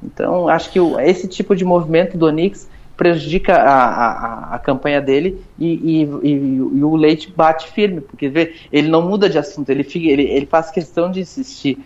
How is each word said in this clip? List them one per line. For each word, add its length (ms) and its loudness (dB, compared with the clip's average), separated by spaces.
Então, 440 -4
acho 240 0
que 80 0
o, 220 2
esse 260 2
tipo 300 -2
de 80 -2
movimento 540 0
do 80 2
Onix 420 -2
prejudica 580 0
a, 300 6
a, 240 0
a, 460 -8
a 40 -6
campanha 440 -2
dele 360 0
e, 80 -2
e, 360 0
e, 100 2
e 60 0
o 140 2
Leite 400 2
bate 340 2
firme, 300 -2
porque 260 -8
vê, 280 -2
ele 160 2
não 140 4
muda 260 2
de 80 0
assunto, 320 -4
ele 140 0
fica, 240 -6
ele, 160 4
ele 240 0
faz 240 0
questão 400 -4
de 100 -6
insistir. 640 -6